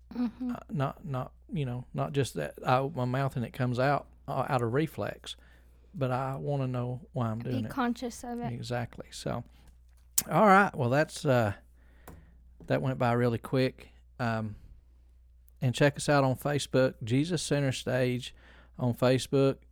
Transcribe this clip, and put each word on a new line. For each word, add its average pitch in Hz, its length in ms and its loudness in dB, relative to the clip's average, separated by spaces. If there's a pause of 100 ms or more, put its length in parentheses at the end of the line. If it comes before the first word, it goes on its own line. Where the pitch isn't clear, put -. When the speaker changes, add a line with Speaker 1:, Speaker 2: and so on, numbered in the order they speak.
(180)
Speaker 1:
Mm-hmm. 247 340 -4
Speaker 2:
Uh, 240 40 -4 (140)
not, 147 360 -4
not, 131 260 -6 (220)
you 151 120 -2
know, 123 280 -6
not 143 180 -4
just 143 220 0
that - 220 -6 (100)
I 127 140 4
open 139 180 -4
my 123 80 0
mouth 127 320 -2
and 117 80 -2
it - 80 -12
comes 123 260 -2
out, 139 280 2 (200)
uh, 139 220 -2
out 131 120 0
of 113 120 -2
reflex, - 640 -4 (600)
but 135 160 -2
I 131 260 -2
wanna 143 300 -2
know 127 340 -4 (120)
why 120 160 0
I'm 110 100 -4
Speaker 1:
Be 123 120 -4
Speaker 2:
doing 110 140 0
it. - 60 -8
Speaker 1:
conscious 240 540 -4
of 240 160 -8
it. 240 100 -4
Speaker 2:
Exactly. 120 600 -6
So, 120 320 -6 (840)
all 156 180 6
right. 196 280 6
Well, 120 140 0
that's, 147 360 0
uh, 120 280 4 (1120)
that 120 140 2
went 131 180 -2
by 120 140 4
really 120 240 2
quick. - 520 -2 (300)
Um, 110 360 -2 (1080)
and 127 140 2
check 143 200 4
us - 140 -4
out 143 140 6
on 131 120 2
Facebook, - 680 0
Jesus 143 400 0
Center 143 280 0
Stage 127 640 -2 (460)
on 123 160 0
Facebook. 131 640 2 (140)